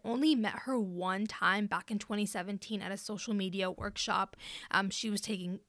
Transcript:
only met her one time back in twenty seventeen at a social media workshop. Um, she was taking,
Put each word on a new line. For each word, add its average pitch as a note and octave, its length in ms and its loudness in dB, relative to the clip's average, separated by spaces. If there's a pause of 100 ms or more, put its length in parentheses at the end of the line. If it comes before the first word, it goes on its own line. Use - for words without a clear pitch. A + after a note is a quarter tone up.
only C#4 300 6
met G#3+ 300 2
her C4 140 0
one F#3 480 0
time G3 400 2
back F3+ 260 -2
in G3+ 60 2
twenty G#3 280 -2
seventeen G3 560 -4
at F3+ 100 -4
a G3 60 -6
social G#3 340 -4
media F#3+ 380 0
workshop. G3 640 -2 (360)
Um, G3 180 4
she - 180 -2
was G3+ 140 0
taking, F#3 460 -4